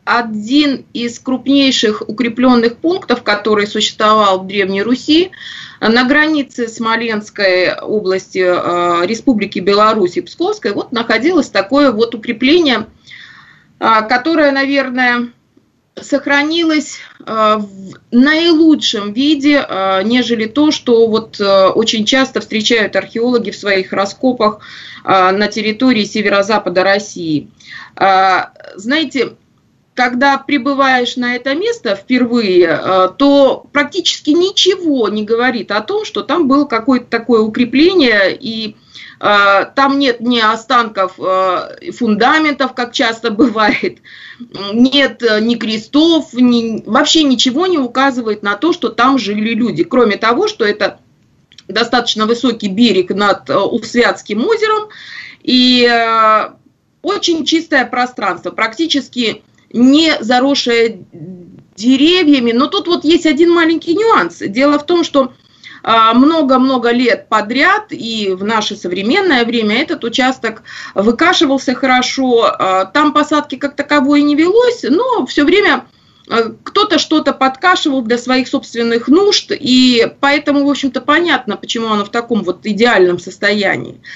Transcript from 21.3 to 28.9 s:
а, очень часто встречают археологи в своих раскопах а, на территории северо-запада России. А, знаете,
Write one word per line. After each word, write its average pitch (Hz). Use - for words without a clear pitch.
а, 196
очень 220
часто 262
встречают 214
археологи 226
в -
своих 190
раскопах 214
а, 185
на 208
территории 214
северо-запада 196
России. 180
А, 190
знаете, 254